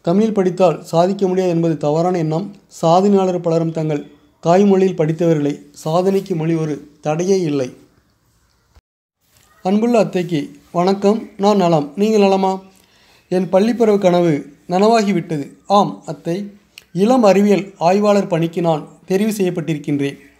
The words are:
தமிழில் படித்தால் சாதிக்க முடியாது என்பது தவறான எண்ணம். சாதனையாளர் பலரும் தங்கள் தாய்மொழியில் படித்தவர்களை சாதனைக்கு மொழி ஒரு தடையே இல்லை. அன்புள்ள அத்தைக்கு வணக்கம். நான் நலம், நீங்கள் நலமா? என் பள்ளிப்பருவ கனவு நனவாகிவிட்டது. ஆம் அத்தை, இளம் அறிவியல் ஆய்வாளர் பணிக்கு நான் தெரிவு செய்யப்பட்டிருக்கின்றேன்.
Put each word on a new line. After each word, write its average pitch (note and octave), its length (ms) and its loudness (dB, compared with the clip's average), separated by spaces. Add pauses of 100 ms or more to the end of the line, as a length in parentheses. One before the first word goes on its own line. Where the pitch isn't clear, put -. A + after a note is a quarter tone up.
தமிழில் G#3+ 320 0
படித்தால் F#3 500 0
சாதிக்க F#3 440 0
முடியாது F3+ 240 0
என்பது E3 260 -2
தவறான E3 400 -2
எண்ணம். E3 380 -4 (260)
சாதனையாளர் F#3 580 2
பலரும் E3 320 -2
தங்கள் D#3 360 -4 (360)
தாய்மொழியில் F#3 580 2
படித்தவர்களை D#3+ 520 0 (300)
சாதனைக்கு F#3+ 520 0
மொழி E3 200 -2
ஒரு D#3 200 -4 (260)
தடையே F3+ 380 -2
இல்லை. C#3+ 300 -2 (1900)
அன்புள்ள A3 380 0
அத்தைக்கு F3 420 -2 (300)
வணக்கம். G3 680 0
நான் G3+ 200 2
நலம், E3+ 380 0
நீங்கள் G#3 300 2
நலமா? F#3+ 360 0 (680)
என் F3+ 200 -2
பள்ளிப்பருவ G#3+ 480 2
கனவு F3 360 2 (360)
நனவாகிவிட்டது. F#3 840 0 (120)
ஆம் G3 380 0
அத்தை, E3+ 460 -8 (420)
இளம் A3+ 300 2
அறிவியல் G3 540 2
ஆய்வாளர் G3 580 0
பணிக்கு E3 260 -4
நான் D#3+ 260 -2 (200)
தெரிவு G#3 320 -2
செய்யப்பட்டிருக்கின்றேன். D3+ 800 -4 (200)